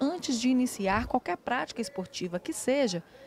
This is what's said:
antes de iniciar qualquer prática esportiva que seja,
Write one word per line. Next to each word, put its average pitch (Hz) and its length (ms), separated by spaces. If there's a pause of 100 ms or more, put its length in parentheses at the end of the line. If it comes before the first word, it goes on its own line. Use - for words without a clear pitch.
antes 277 400
de 247 80
iniciar 240 600
qualquer 339 280
prática - 440
esportiva 180 580
que 220 140
seja, 247 500 (240)